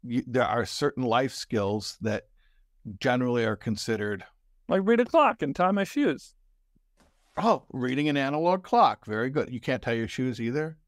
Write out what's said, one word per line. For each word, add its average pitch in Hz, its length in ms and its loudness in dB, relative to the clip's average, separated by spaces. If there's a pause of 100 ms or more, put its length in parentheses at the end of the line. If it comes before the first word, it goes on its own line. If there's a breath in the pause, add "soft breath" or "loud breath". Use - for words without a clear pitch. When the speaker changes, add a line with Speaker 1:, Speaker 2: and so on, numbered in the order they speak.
Speaker 1:
you, 123 240 -2
there 123 200 2
are 110 180 0
certain - 380 -2
life 123 320 2
skills 104 680 -4
that 104 280 -4 (720)
generally 123 460 0
are 110 120 0
considered 104 680 -4 (440)
Speaker 2:
Like 190 160 2
read 233 160 4
a 247 40 2
clock 277 380 2
and 139 120 -2
tie 180 160 2
my 196 140 0
shoes. - 500 -2 (1000)
Speaker 1:
Oh, 202 360 0
reading 131 360 0
an 143 80 0
analog 156 480 0
clock. 185 400 4
Very 110 240 -2
good. 139 220 -2
You 123 100 -8
can't 127 220 -2
tie 120 100 -2
your 113 160 -2
shoes 127 320 -4
either? 151 480 -4